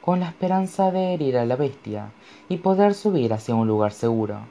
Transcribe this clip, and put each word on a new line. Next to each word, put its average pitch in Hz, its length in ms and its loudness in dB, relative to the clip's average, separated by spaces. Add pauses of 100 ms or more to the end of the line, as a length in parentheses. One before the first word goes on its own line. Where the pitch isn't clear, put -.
con 180 180 0
la 180 80 -2
esperanza 185 640 0
de 185 220 -2
herir 139 240 0
a 117 80 2
la 123 100 0
bestia 110 560 -6 (380)
y 185 80 -2
poder 190 360 4
subir 151 400 0
hacia 110 220 -2
un 113 100 4
lugar 107 280 2
seguro. 110 580 -2